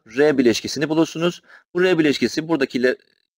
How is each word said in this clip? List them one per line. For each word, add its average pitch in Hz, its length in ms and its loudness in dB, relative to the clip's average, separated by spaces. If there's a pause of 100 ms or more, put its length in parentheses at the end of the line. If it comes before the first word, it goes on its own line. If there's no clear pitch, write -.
(180)
R 147 200 2
bileşkesini 131 520 0
bulursunuz. 165 520 -2 (320)
Bu 175 100 0
R 185 140 2
bileşkesi 147 500 0
buradakiyle, 135 480 0 (420)